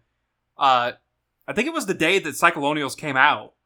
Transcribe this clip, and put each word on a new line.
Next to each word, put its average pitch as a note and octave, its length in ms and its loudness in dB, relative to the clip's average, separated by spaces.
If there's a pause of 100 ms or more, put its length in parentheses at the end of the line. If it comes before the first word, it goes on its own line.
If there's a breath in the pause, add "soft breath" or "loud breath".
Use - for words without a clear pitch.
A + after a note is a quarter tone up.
(580)
uh, B2+ 340 2 (540)
I - 60 -10
think G#3+ 160 -2
it E4 40 -8
was D4 140 -6
the F#3+ 80 -4
day F3 240 0
that D#3 160 -6
Cyclonials D3+ 600 0
came D3 200 -6
out, C3 380 2 (120)